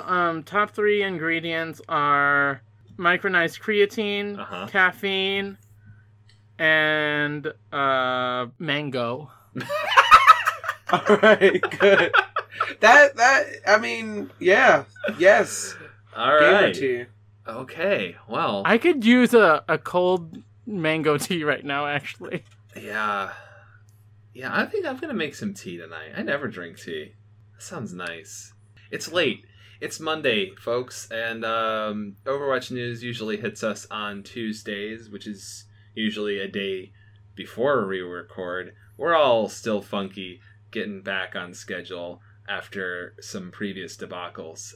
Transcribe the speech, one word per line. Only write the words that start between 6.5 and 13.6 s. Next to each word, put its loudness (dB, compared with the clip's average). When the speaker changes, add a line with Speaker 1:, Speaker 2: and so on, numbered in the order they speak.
Speaker 1:
and, 2
uh, 0
mango. -6
Speaker 3:
<laughs> 4
All 4
right, 6
good. 6
That, 8
that, 4